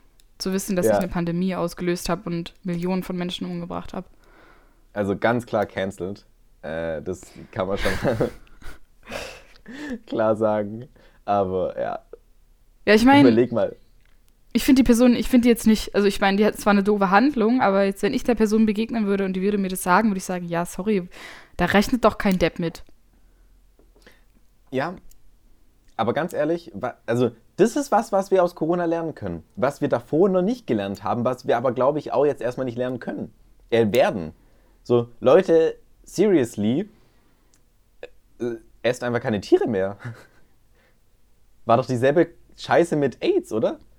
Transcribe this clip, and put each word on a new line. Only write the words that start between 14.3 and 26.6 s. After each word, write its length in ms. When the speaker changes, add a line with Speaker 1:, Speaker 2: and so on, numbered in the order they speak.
Speaker 1:
ich 100
find 160
die 40
Person, 320
ich 140
find 160
die 40
jetzt 180
nicht, 280
also 120
ich 140
mein, 160
die 80
hat 120
zwar 140
eine 120
doofe 280
Handlung, 500
aber 220
jetzt, 180
wenn 120
ich 100
der 120
Person 300
begegnen 400
würde 200
und 80
die 80
würde 180
mir 100
das 140
sagen, 260
würde 80
ich 80
sagen, 220
"Ja, 180
sorry, 420
da 80
rechnet 400
doch 120
kein 220
Depp 200
mit." 240
Speaker 2:
Ja, 240
aber 160
ganz 200
ehrlich, 400